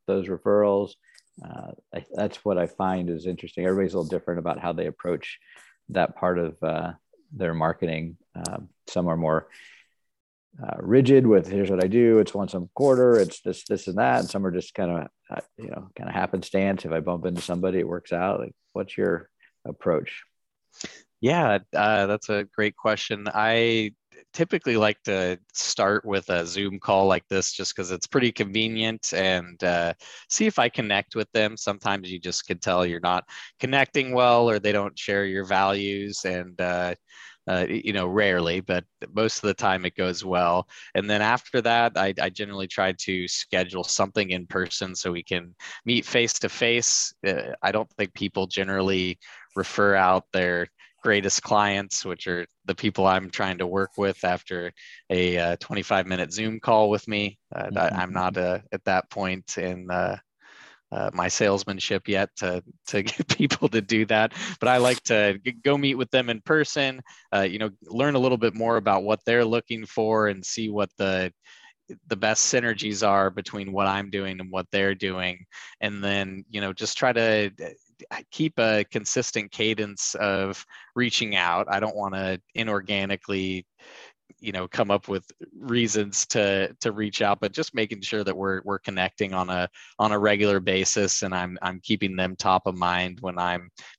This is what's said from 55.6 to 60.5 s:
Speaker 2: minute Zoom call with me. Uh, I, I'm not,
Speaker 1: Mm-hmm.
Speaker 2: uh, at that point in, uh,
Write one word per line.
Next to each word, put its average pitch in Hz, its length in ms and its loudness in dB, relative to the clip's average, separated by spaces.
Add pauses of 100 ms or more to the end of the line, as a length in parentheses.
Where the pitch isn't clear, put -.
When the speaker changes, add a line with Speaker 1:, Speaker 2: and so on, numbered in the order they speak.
Speaker 2:
minute 90 280 -4
Zoom 110 260 -6
call 110 300 4
with 104 180 -2
me. 104 320 -4 (160)
Uh, 101 220 -6
I, 90 240 0
I'm 90 100 -4
not, 92 220 -2
Speaker 1:
Mm-hmm. 90 220 0
Speaker 2:
uh, 101 180 -8
at 98 120 -6
that 95 240 0
point 92 480 -6
in, 90 320 -6
uh, 90 280 -2 (720)